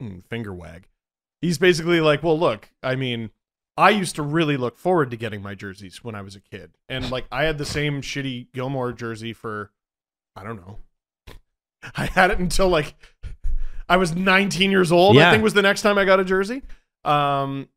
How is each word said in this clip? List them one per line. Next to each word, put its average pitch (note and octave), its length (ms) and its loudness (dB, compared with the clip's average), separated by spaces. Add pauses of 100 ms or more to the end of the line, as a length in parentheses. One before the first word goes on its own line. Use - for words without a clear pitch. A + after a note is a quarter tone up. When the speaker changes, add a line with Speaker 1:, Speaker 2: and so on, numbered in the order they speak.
Speaker 1:
and F#2+ 240 -14
finger A2+ 280 -10
wag. E2+ 360 -18 (520)
He's E3 180 -2
basically E3+ 420 2
like, D3+ 240 2
"Well, D#3+ 120 2
look, C#3+ 320 -2 (140)
I C3 140 -2
mean, A#2+ 340 -6 (460)
I F3 140 6
used G#3 260 -2
to D#3 80 -6
really D3 320 0
look B2 200 -4
forward D#3+ 360 0
to A#2 40 -10
getting G#2+ 240 -8
my G2+ 140 -12
jerseys G2 480 -16
when A2 140 -12
I G2+ 60 -12
was G2 120 -18
a G2+ 60 -20
kid. F2 320 -18 (160)
And, B2+ 240 -8
like, B2+ 180 -6
I C3 140 -2
had D#3+ 140 -2
the D3 60 -6
same D3 380 -4
shitty C3 500 -8
Gilmore B2+ 400 -6
jersey A2+ 400 -10
for, G#2 380 -12 (640)
I F#2+ 80 -18
don't A2 140 -12
know. F#2+ 240 -18 (480)
<laughs> - 40 -20 (640)
I - 100 -4
had F#3 260 2
it G3+ 80 -2
until, F3+ 280 0
like, D#3 260 0 (920)
I F3 80 4
was F3 180 0
nineteen F#3+ 560 2
years F#3 220 4
old, F3 240 8
I C#3+ 40 10
Speaker 2:
Yeah. F3 100 8
Speaker 1:
think G#3+ 120 4
was G#3 120 2
the G3+ 80 4
next G3 200 2
time G#3 160 2
I G3 60 2
got F#3+ 160 6
a F#3+ 40 0
jersey." G3 380 -2 (420)
Um, C#3 720 -2